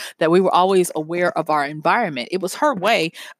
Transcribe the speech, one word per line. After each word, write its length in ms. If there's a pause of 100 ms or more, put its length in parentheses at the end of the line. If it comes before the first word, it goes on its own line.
(180)
that 120
we 100
were 140
always 400
aware 440
of 120
our 140
environment. 680
It 100
was 140
her 180
way 380 (280)